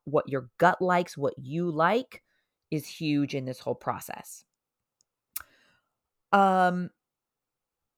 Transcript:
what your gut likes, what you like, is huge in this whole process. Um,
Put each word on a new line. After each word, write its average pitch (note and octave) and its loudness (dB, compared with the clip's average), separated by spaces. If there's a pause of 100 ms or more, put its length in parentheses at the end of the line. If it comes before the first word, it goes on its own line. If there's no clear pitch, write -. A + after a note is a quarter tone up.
what C#3+ 0
your C3 -4 (100)
gut F3 6
likes, F3+ 0
what C#3 0
you D3+ -4
like, F3+ -2 (480)
is D3+ -4
huge D3 -2
in C3 -6
this B2+ -8
whole B2 -6
process. - -10 (1900)
Um, F#3 4 (1080)